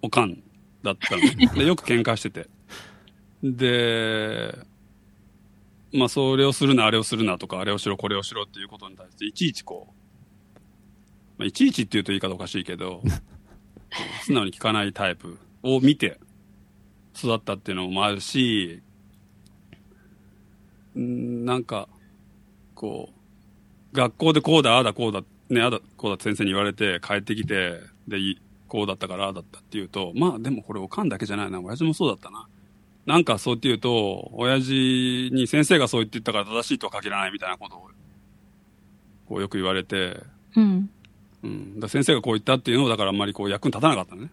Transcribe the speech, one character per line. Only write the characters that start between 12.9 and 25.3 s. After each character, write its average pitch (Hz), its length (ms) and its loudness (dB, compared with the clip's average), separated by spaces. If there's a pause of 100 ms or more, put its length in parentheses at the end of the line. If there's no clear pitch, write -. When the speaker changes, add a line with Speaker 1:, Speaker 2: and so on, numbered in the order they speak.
Speaker 1:
<laughs> - 680 -14
素 - 80 0
直 113 120 2
に 92 60 -6
聞 - 80 -16
か 110 140 0
な 107 100 2
い 98 100 -4
タ 98 180 -2
イ 85 40 -4
プ 87 220 -16 (240)
を 131 200 2
見 139 160 6
て 87 220 -2 (960)
育 117 200 0
っ 107 40 -2
た 104 140 -6
っ 98 60 -6
て - 120 -10
い 95 40 -4
う - 20 -4
の 92 120 -4
も 95 160 0
あ 104 60 2
る 98 100 -4
し、 104 600 -2 (2250)
ん - 40 -6
ー、 120 440 -4
な 127 160 -2
ん 120 40 -8
か、 - 240 -8 (880)
こ - 340 -8 (840)
う、 - 20 -2
学 123 200 2
校 156 180 4
で 151 80 6
こ 160 180 6
う 143 40 6
だ、 117 120 6
あ 127 40 8
あ 131 40 4
だ、 107 100 2
こ 120 160 0
う - 20 -6
だ、 98 100 -6 (280)